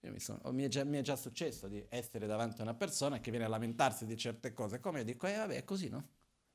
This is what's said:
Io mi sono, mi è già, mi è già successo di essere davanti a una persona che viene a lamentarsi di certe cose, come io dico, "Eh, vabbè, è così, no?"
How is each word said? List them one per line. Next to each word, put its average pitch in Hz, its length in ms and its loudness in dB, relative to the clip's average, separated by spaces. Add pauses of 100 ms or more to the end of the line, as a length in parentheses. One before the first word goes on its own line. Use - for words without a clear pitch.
Io - 80 -6
mi - 80 -6
sono, - 320 -4
mi 131 100 4
è 139 60 4
già, 139 160 2
mi 143 140 2
è 135 40 2
già 135 140 2
successo 127 500 -4
di 101 220 -6
essere 117 380 -2
davanti 107 340 2
a - 40 -2
una 113 100 0
persona 143 460 2
che 123 100 -4
viene 117 160 2
a - 20 2
lamentarsi 117 580 2
di 110 100 -2
certe 113 360 -4
cose, 107 260 -2
come 156 200 -2
io 120 60 0
dico, 120 220 -2
"Eh, 202 100 2
vabbè, 208 200 0
è - 80 -4
così, 190 240 -2
no?" - 200 -6 (460)